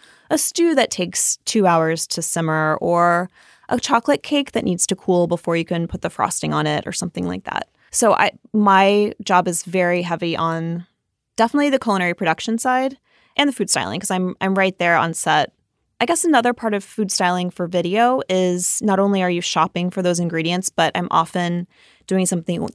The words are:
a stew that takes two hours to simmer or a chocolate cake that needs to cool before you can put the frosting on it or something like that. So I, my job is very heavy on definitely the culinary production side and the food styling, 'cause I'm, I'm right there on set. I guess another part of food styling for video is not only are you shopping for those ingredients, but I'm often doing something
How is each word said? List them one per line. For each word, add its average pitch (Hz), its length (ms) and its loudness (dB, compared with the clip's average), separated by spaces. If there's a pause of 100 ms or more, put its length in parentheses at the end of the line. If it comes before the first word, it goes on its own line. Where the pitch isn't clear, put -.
(300)
a 311 80 2
stew 339 380 0
that 254 160 2
takes - 540 -4
two 208 220 2
hours 165 400 2
to - 140 -6
simmer 156 580 0
or 175 500 2 (380)
a 247 120 0
chocolate - 440 0
cake 285 300 -2
that 226 100 -2
needs 180 240 -2
to 185 80 0
cool 175 320 2
before 170 300 -2
you 165 80 -2
can 170 220 -4
put - 160 -10
the 165 60 -2
frosting - 440 -4
on 151 140 0
it 151 200 -2
or 165 60 -8
something 175 340 -6
like 185 180 -8
that. - 220 -6 (240)
So - 220 4
I, - 180 2 (220)
my 202 580 4 (120)
job 180 240 2
is 175 160 -4
very 180 400 0
heavy 170 340 -4
on 165 480 -4 (500)
definitely 285 360 2
the 262 80 2
culinary 185 340 0
production 180 440 -2
side 262 400 0 (380)
and 285 140 2
the 262 40 -4
food 190 160 -4
styling, 107 300 -2
'cause - 120 -6
I'm, 185 280 -2
I'm 190 160 0
right 190 220 0
there 170 200 2
on 151 160 0
set. 151 380 0 (500)
I 240 40 0
guess 330 200 0
another 247 280 4
part 226 200 -4
of 202 100 -2
food 202 280 -6
styling 180 380 0
for 180 180 -6
video 190 640 0
is 180 520 0
not 196 180 2
only 196 240 2
are 180 60 0
you 175 120 -2
shopping 175 480 -2
for 190 120 -6
those 175 180 0
ingredients, 170 500 -2
but 160 240 0
I'm 175 160 -4
often 175 580 -2 (380)
doing 190 200 0
something 170 500 -4